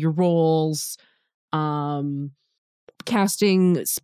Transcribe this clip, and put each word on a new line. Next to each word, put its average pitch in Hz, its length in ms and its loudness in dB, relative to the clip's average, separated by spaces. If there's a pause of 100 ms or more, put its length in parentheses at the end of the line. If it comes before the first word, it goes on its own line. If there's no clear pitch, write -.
your 160 80 2
roles, 160 880 0 (560)
um, 147 800 -4 (760)
casting, 196 720 2
s-, - 260 -6